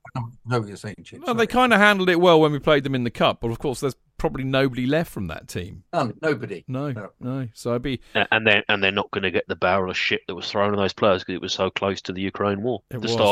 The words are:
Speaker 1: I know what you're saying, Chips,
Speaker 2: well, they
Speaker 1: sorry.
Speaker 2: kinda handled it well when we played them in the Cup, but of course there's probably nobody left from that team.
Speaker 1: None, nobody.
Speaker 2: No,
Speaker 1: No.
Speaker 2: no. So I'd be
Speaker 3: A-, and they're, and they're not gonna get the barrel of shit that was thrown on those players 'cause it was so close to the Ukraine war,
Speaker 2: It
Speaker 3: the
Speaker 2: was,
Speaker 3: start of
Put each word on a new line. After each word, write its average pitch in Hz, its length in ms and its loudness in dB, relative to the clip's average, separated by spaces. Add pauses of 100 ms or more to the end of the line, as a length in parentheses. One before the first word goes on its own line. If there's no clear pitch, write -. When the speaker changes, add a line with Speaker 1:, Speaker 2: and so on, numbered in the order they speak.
(160)
Speaker 1:
I 131 40 -4 (260)
know 120 140 0
what 104 80 -6
you're 98 100 -14
saying, 107 260 -12
Chips, - 220 -18
Speaker 2:
well, 262 80 -2
they 226 140 2
Speaker 1:
sorry. 247 160 2
Speaker 2:
kinda 240 160 4
handled 202 300 4
it 175 120 4
well 175 180 8
when 156 120 6
we 143 80 -2
played 147 240 4
them 135 100 -4
in 123 100 -2
the 120 60 -2
Cup, 127 320 0
but 117 80 -4
of 117 80 -6
course 139 220 -4
there's 135 160 -2 (240)
probably 139 240 -4
nobody 131 420 0
left 151 260 0
from 101 160 -8
that 76 200 -12
team. - 440 -10
Speaker 1:
None, 143 300 -2
nobody. 120 460 -4
Speaker 2:
No, 139 240 -6
Speaker 1:
No. 107 180 -10 (100)
Speaker 2:
no. 127 360 -6
So 120 180 -4
I'd 120 80 -2
be 131 180 -4 (140)
Speaker 3:
A-, 101 180 2
and 110 140 2
they're, 104 240 6
and 101 140 2
they're 95 80 4
not 101 180 -2
gonna 98 220 -2
get 85 160 -2
the 92 80 -4
barrel 92 340 0
of 90 80 -6
shit - 300 -2
that 95 80 -8
was - 160 -10
thrown 104 200 2
on 101 60 0
those 98 160 0
players 95 300 2
'cause 95 100 -6
it 87 80 -6
was - 120 -6
so 95 180 -2
close 98 320 -2
to 95 100 -8
the 92 80 -8
Ukraine 101 400 -2
war, 123 300 -6
Speaker 2:
It - 40 -12
Speaker 3:
the 123 40 -10
Speaker 2:
was, 113 140 -4
Speaker 3:
start 113 80 0
of 104 100 2